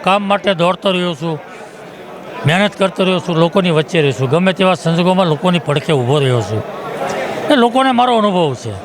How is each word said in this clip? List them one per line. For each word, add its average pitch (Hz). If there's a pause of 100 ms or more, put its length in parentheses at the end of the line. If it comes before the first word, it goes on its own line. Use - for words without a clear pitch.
કામ 196
માટે 202
દોડતો 175
રહ્યો 180
છું, 156 (1080)
મહેનત 190
કરતો 190
રહ્યો 180
છું, 170
લોકોની 170
વચ્ચે 156
રહ્યો 139
છું, 127
ગમે 180
તેવા 185
સંજોગોમાં 175
લોકોની 170
પડખે 147
ઊભો 135
રહ્યો 127
છું. 107 (880)
એ 302
લોકોને 254
મારો 240
અનુભવ 180
છે. 113 (120)